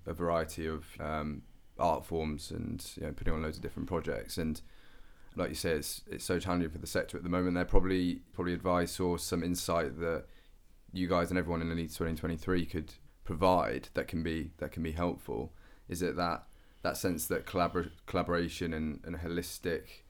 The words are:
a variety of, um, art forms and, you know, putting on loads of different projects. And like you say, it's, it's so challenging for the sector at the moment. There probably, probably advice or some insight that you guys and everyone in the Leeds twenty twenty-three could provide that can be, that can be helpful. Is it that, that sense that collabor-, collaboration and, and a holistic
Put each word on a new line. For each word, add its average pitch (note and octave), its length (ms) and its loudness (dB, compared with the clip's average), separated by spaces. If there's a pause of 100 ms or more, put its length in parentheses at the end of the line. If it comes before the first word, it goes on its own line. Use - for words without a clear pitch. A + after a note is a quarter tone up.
a E2 80 -4
variety E2 540 0
of, D#2+ 180 -4 (140)
um, D2+ 420 -4 (360)
art D#2+ 280 2
forms D#2 460 -2
and, D#2 440 -6
you - 80 -6
know, D2+ 80 -4
putting - 220 2
on D#2+ 80 0
loads D#2 160 -4
of - 40 -10
different - 280 -6
projects. - 480 -2
And D#2+ 240 0 (720)
like F2 140 0
you C#2 60 -6
say, E2+ 160 0
it's, - 380 -2
it's - 140 -6
so F2+ 160 2
challenging F2 300 2
for D#2+ 80 -8
the D#2+ 100 -8
sector - 300 -2
at - 60 -6
the F2 60 -2
moment. F2+ 260 4
There F2+ 100 2
probably, F#2 560 6 (100)
probably F2 220 0
advice F2 440 2
or F2 220 2
some E2+ 240 0
insight E2+ 560 0
that E2 240 -2 (680)
you F2+ 160 0
guys F2 220 4
and F2+ 60 2
everyone E2+ 240 2
in E2 60 0
the E2 80 0
Leeds E2 220 -2
twenty E2 180 0
twenty-three F2 500 2
could - 280 -4 (320)
provide E2 680 4
that D#2 140 0
can D#2+ 160 -2
be, D#2+ 360 -2
that D2 120 -2
can E2 120 -4
be D#2+ 100 0
helpful. D2 580 -2 (380)
Is E2+ 120 -4
it E2 140 2
that, E2+ 300 0 (360)
that E2+ 140 0
sense E2+ 320 0
that - 180 0
collabor-, E2+ 460 0 (140)
collaboration E2+ 680 0
and, D#2 300 -2
and E2 120 -6
a D#2+ 40 -6
holistic E2+ 920 -4